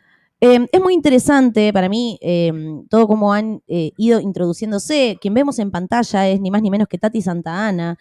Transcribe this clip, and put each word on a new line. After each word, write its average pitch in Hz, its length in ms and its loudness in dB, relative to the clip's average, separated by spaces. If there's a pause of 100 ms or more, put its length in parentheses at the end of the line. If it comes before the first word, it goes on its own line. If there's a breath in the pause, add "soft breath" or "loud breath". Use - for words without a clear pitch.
(400)
Em, 247 320 6
es 370 80 4
muy 370 140 2
interesante 254 800 2
para 185 160 0
mí, 226 320 -4
em, 160 680 -2
todo 220 180 4
cómo 208 260 0
han, 214 340 -4
eh, 170 300 -4
ido 226 220 2
introduciéndose. 202 1000 -2
Quien 202 140 -4
vemos 285 240 0
en 202 140 -4
pantalla 190 560 -2
es 196 120 0
ni 190 120 -4
más 214 100 0
ni 208 80 0
menos 202 180 0
que - 120 -10
Tati 220 240 -2
Santa 175 440 -4
Ana, 170 340 -4